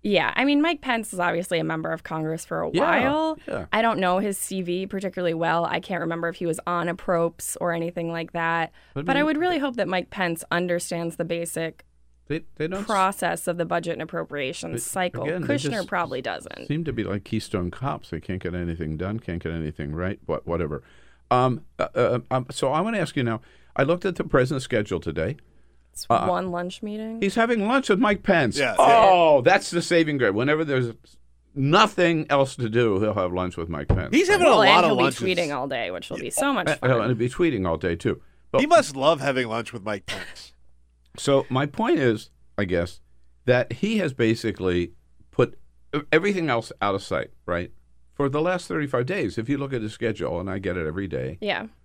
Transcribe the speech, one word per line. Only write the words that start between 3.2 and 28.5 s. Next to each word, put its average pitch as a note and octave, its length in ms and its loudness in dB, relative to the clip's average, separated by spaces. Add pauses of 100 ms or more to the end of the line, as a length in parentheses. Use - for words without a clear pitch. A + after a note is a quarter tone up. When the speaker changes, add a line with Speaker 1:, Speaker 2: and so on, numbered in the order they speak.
Speaker 2:
yeah. F#2+ 240 -6
Speaker 1:
I A3 120 2
don't A3 160 2
know F3+ 180 2
his G3+ 180 -2
C F#3+ 280 -6
V F3+ 240 -4
particularly F#3 480 -4
well. E3 300 0
I E3+ 140 -4
can't F#3 220 -6
remember E3 260 -4
if E3+ 100 -6
he F3 100 -4
was D#3+ 180 -4
on F3 220 -2
approps E3+ 720 -4
or F3 100 -2
anything E3 400 -4
like E3 200 -8
that. E3 400 -2 (240)
Speaker 2:
But C#3 60 -6
I - 20 -6
Speaker 1:
But C4+ 120 2
I C#4+ 40 4
Speaker 2:
mean, D4 80 2
Speaker 1:
would D4+ 100 0
really E4+ 220 0
hope C4 160 -4
that G3+ 120 -2
Mike F3+ 220 -4
Pence F3 420 -4
understands F3 680 -2
the F3 60 -4
basic E3 600 -6 (400)
Speaker 2:
They, D#3+ 160 -4 (140)
they D#3 120 -4
don't F#3 120 -4
s- G3+ 80 -6
Speaker 1:
process F#3+ 600 0
of F3 120 -4
the E3 60 0
budget E3+ 280 -4
and - 80 -8
appropriations D3 720 -8
Speaker 2:
But A#2+ 80 -6
Speaker 1:
cycle. - 440 -4
Speaker 2:
again, E3+ 180 -4
they C#4 100 0
Speaker 1:
Kushner C#4 160 -2
Speaker 2:
just G3+ 180 -4
Speaker 1:
probably E3 360 -4
doesn't. - 440 -10
Speaker 2:
seem D#3+ 180 -2
to C#3 80 -4
be A2+ 100 -2
like G2 200 -4
Keystone F#2+ 460 -4
Cops. C#3+ 400 -8
They E2 100 -6
can't F2+ 220 -8
get F2 140 -6
anything E2 420 -4
done, G2 220 -6
can't E2+ 240 -8
get E2 80 -4
anything D2+ 420 -6
right, F2+ 320 -4
what, - 220 -4
whatever. D#2+ 340 -4 (480)
Um, B2+ 320 2 (160)
uh, - 160 -2
uh, A#2+ 260 2 (120)
um, B2+ 180 -2
so C3+ 220 -2
I D#3 100 0
wanna A3 160 -2
ask E3+ 180 -4
you C#3+ 80 0
now, A2+ 160 -2 (360)
I - 80 2
looked E3+ 220 0
at F#3 100 -2
the - 80 -6
president's C3 420 2
schedule G2+ 340 -2
today. D#2+ 380 -4 (560)
Speaker 1:
It's - 160 -12
Speaker 2:
Uh, - 160 2
Speaker 1:
one F3+ 260 -2
lunch F3 300 -8
meeting? A3 400 -10
Speaker 2:
he's G3 140 0
having A3+ 320 2
lunch C4 220 0
with G3 100 4
Mike G#3 240 2
Pence. D3+ 340 4